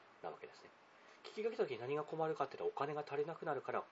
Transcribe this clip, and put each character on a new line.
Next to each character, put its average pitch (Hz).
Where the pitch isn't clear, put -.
な 82
わ 76
け -
で -
す -
ね。 -
危 -
機 214
が 226
来 226
た 208
時 143
に 110
何 131
が 151
困 160
る 156
か 139
と -
い -
う -
と、 -
お 147
金 147
が 147
足 143
り 147
な 165
く -
な 160
る 131
か 123
ら 107